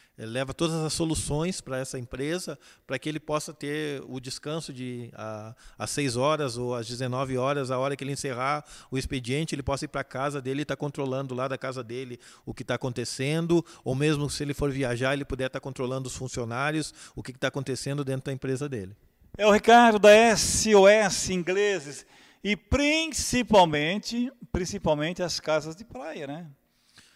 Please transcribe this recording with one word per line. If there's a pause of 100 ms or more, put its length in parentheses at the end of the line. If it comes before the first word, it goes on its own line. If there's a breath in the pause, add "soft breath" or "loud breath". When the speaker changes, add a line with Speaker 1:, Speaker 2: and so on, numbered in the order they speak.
(200 soft breath)
Speaker 1:
leva
todas
as
soluções
pra
essa
empresa, (300 loud breath)
pra
que
ele
possa
ter
o
descanso
de,
a, (220 loud breath)
às
seis
horas
ou
às
dezenove
horas,
a
hora
que
ele
encerrar (240 loud breath)
o
expediente,
ele
possa
ir
pra
casa
dele
e
tá
controlando
lá
da
casa
dele (280 loud breath)
o
que
tá
acontecendo, (200 loud breath)
ou
mesmo
se
ele
for
viajar,
ele
puder
tá
controlando
os
funcionários, (200 loud breath)
o
que
que
tá
acontecendo
dentro
da
empresa
dele. (400)
Speaker 2:
É
o
Ricardo
da
S
O
S
Ingleses. (360 loud breath)
E
principalmente, (180)
principalmente
as
casas
de
praia,
né? (680 soft breath)